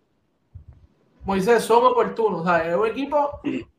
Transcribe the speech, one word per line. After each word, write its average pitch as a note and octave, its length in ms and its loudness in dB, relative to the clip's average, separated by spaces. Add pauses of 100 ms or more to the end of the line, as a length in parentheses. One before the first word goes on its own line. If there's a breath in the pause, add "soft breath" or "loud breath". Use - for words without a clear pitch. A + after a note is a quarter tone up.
(1200)
Moisés, G3 400 2
son A#3+ 220 4
oportunos. A3 560 0
O - 20 -8
sea, E3 240 0
es F3 80 -2
un G#3+ 120 0
equipo C#4+ 560 -4
que - 220 -6 (140)